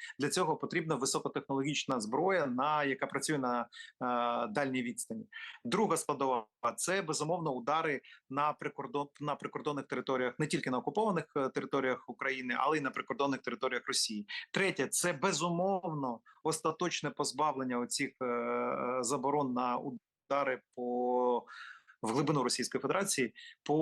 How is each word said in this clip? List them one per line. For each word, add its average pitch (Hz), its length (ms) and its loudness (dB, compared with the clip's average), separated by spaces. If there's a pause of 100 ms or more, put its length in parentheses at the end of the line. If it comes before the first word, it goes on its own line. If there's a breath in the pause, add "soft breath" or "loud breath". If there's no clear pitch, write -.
(200 loud breath)
Для 143 100 2
цього 151 280 2
потрібна 156 380 -2
високотехнологічна 135 1040 0
зброя, 147 460 2
на, 143 380 2
яка 135 240 0
працює 147 300 0
на, 123 240 2
е, 120 880 0
дальній 131 360 0
відстані. 120 420 -6 (400 loud breath)
Друга 165 320 4
складова, 131 480 0 (320)
це, 190 240 0
безумовно, 156 520 0
удари 143 480 0 (280 loud breath)
на 143 240 2
прикордон-, 143 540 -6 (120)
на 147 160 -2
прикордонних 143 520 -4
територіях, 127 520 0
не 156 80 0
тільки 147 240 -2
на 127 60 2
окупованих, 170 480 0 (100)
е, 135 140 0
територіях 131 600 0
України, 127 480 -2
але 156 200 4
й 151 40 0
на 131 100 0
прикордонних 135 500 0
територіях 123 460 -2
Росії. 123 380 -2 (260 loud breath)
Третє, 180 360 2
це, - 260 2
безумовно, 170 1080 0 (240 loud breath)
остаточне 160 680 0
позбавлення 135 680 0
оцих, 123 300 -2 (120)
е, 123 800 0
заборон 135 520 2
на 123 240 2
удари 135 840 -2 (140)
по, 123 680 2 (560 loud breath)
в 110 100 -2
глибину 143 320 2
Російської 120 380 0
Федерації, 151 520 0 (300 loud breath)
по 147 180 2